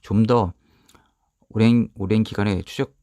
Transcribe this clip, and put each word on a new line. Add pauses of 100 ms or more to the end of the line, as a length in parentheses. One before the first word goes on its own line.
좀
더 (960)
오랜,
오랜
기간의
추적